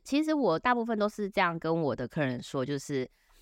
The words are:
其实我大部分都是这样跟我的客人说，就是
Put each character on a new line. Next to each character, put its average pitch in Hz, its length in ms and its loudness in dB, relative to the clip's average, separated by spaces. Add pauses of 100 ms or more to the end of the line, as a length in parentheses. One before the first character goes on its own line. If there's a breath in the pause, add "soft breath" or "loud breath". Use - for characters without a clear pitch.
其 285 180 0
实 311 120 0
我 202 260 2
大 247 160 2
部 233 80 0
分 226 160 -2
都 208 80 2
是 208 220 -4
这 202 100 -2
样 170 180 2
跟 165 260 0
我 123 120 2
的 123 100 -4
客 151 200 -2
人 123 180 -2
说， 131 220 -4
就 139 120 -2
是 135 320 -4 (320 soft breath)